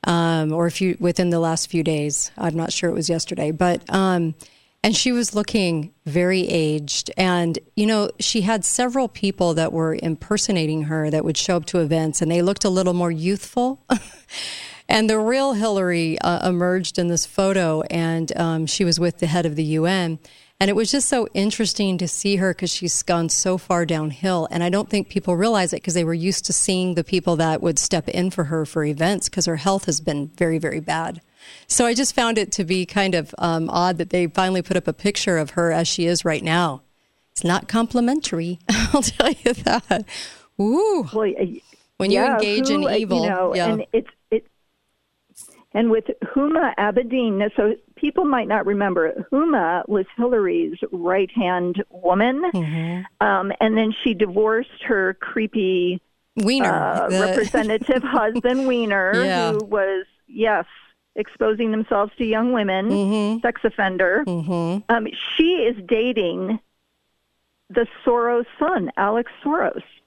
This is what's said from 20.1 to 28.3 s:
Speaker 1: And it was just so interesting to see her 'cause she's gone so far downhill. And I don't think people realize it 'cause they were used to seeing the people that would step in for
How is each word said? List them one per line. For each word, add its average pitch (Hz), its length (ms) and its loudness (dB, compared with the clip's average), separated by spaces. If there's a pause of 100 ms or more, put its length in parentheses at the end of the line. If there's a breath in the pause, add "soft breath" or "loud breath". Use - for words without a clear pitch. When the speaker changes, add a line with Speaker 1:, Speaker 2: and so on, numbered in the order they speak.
Speaker 1:
And 196 100 4
it 208 60 2
was 214 160 0
just - 180 0
so 240 240 2
interesting 196 640 0
to 170 100 -2
see 202 280 0
her 185 180 2
'cause 170 180 -4
she's - 300 -4
gone 170 280 0
so 185 280 0
far 175 300 0
downhill. 160 640 -2
And 170 120 0
I 175 60 0
don't 196 180 0
think 208 220 -2
people 180 260 -2
realize 196 380 0
it - 60 -6
'cause 170 160 -4
they 175 80 2
were 165 100 0
used 170 320 -2
to - 80 -2
seeing 185 400 0
the 165 100 0
people 175 340 0
that 160 260 0
would 165 160 0
step - 280 -2
in 180 220 0
for 180 140 -2